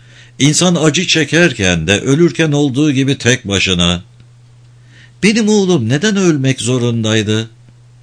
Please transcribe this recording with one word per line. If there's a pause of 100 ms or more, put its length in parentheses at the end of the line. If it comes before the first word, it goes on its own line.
(380)
İnsan
acı
çekerken
de
ölürken
olduğu
gibi
tek
başına. (1200)
Benim
oğlum
neden
ölmek
zorundaydı? (520)